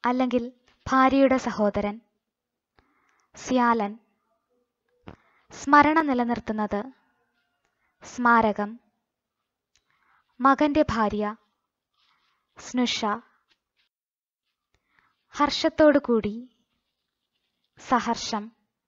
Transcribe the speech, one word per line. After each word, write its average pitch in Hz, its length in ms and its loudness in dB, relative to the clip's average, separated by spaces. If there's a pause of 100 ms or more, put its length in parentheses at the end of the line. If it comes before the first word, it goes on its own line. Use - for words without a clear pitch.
അല്ലെങ്കിൽ 247 400 -2 (420)
ഭാര്യയുടെ 262 600 4
സഹോദരൻ. 208 500 -2 (1400)
സ്യാലൻ. 233 640 -2 (1500)
സ്മരണ 294 480 4
നിലനിർത്തുന്നത്. 226 800 -4 (1200)
സ്മാരകം. 226 760 0 (1600)
മകന്റെ 294 500 2
ഭാര്യ. 208 460 -4 (1200)
സ്നുഷ. - 460 -4 (2250)
ഹർഷത്തോടു 294 680 2
കൂടി. 226 500 -2 (1400)
സഹർഷം. 226 640 -4 (360)